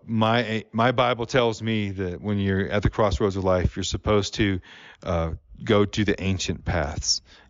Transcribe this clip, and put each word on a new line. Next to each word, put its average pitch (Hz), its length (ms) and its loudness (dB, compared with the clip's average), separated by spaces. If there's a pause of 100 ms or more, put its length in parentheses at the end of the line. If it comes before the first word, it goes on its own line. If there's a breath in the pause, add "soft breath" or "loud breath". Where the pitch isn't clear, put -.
my, 110 640 0
my 117 180 2
Bible 120 360 0
tells 117 340 2
me 107 300 -2
that 92 280 -6
when 101 200 -2
you're 95 300 0
at 98 120 0
the - 80 2
crossroads 101 460 2
of 95 80 -2
life, 92 320 2
you're 98 80 -6
supposed 101 500 0
to, 98 260 0 (440 loud breath)
uh, 82 300 -4 (300)
go 104 220 4
to 104 180 0
the 98 180 0
ancient 95 440 -2
paths, 76 560 -2 (280 soft breath)